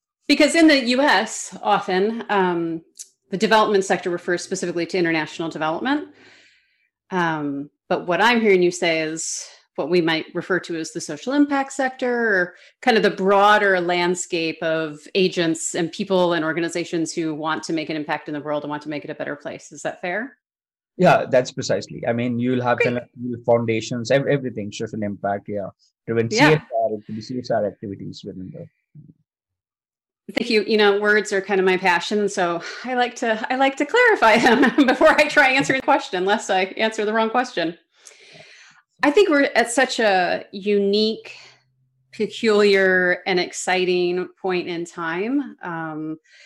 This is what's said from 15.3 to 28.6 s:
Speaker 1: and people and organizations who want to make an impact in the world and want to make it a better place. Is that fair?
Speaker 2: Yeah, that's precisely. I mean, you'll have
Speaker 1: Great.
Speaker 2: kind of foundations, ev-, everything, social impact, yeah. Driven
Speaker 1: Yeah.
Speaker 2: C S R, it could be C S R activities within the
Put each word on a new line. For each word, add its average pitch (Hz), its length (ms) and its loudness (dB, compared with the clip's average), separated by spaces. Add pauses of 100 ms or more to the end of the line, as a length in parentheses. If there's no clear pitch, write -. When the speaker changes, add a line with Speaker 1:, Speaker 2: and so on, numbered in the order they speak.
Speaker 1:
and 165 160 -2
people 180 420 0
and 160 120 -2
organizations 165 640 -4
who 160 240 -4
want 156 280 -6
to 175 100 -6
make 156 160 -6
an 156 80 -6
impact 151 320 -8
in 151 40 -8
the 147 60 -6
world 147 240 -6
and 147 60 -10
want 147 140 -8
to 151 60 -14
make 147 140 -8
it 156 60 -14
a 147 60 -10
better 143 200 -8
place. - 380 -16
Is 143 80 -18
that - 200 -8
fair? 196 360 -8 (580)
Speaker 2:
Yeah, 147 340 4
that's 127 220 2
precisely. - 560 -6
I 117 60 0
mean, 120 260 -2
you'll 127 220 0
have 123 160 0
Speaker 1:
Great. 120 80 2
Speaker 2:
kind 123 140 -2
of 120 460 -10
foundations, 117 640 0
ev-, 139 160 2
everything, 110 440 -4
social 110 320 -8
impact, 101 460 -6
yeah. 101 180 -8 (400)
Driven 117 240 0
Speaker 1:
Yeah. 226 200 4
Speaker 2:
C 156 40 6
S 151 60 -2 (220)
R, 110 100 -2
it 107 120 -10
could 110 100 -12
be 107 60 -10
C 127 180 -10
S 123 120 -6
R 110 160 0
activities 98 580 -12
within 92 260 -14
the 165 140 -16 (1700)